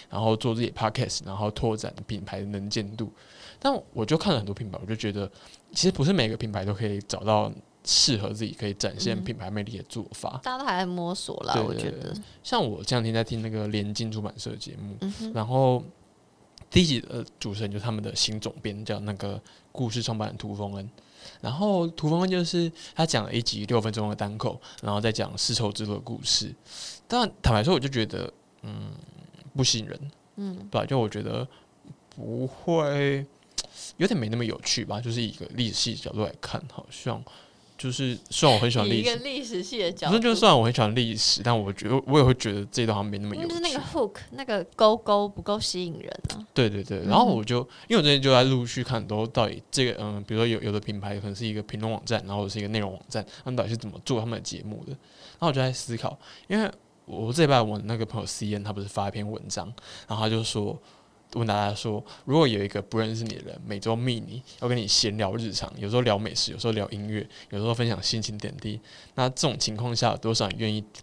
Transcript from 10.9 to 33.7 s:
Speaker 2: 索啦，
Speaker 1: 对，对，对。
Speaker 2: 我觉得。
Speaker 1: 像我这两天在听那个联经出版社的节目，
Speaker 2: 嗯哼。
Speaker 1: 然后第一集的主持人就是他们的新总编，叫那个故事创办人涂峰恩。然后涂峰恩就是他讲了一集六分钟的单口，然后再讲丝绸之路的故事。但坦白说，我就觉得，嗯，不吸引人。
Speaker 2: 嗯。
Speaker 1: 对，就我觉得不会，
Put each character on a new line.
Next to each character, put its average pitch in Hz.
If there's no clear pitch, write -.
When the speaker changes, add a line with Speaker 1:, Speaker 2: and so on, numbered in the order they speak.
Speaker 2:
索 -
啦， -
Speaker 1:
对， -
对， -
对。 -
Speaker 2:
我 -
觉 -
得。 -
Speaker 1:
像 226
我 101
这 127
两 117
天 113
在 113
听 113
那 110
个 110
联 104
经 113
出 107
版 104
社 117
的 107
节 -
目， 101
Speaker 2:
嗯 196
哼。 220
Speaker 1:
然 110
后 127
第 -
一 -
集 131
的 -
主 107
持 104
人 98
就 104
是 98
他 117
们 107
的 107
新 107
总 107
编， 104
叫 107
那 104
个 101
故 123
事 113
创 110
办 107
人 110
涂 104
峰 101
恩。 98
然 113
后 180
涂 160
峰 165
恩 185
就 180
是 170
他 160
讲 123
了 92
一 117
集 104
六 117
分 107
钟 107
的 104
单 101
口， -
然 104
后 104
再 113
讲 101
丝 -
绸 107
之 110
路 104
的 101
故 113
事。 -
但 233
坦 123
白 107
说， 180
我 135
就 135
觉 117
得， 90
嗯， 104
不 131
吸 120
引 107
人。 -
Speaker 2:
嗯。 196
Speaker 1:
对， 110
就 135
我 110
觉 104
得 113
不 120
会， 143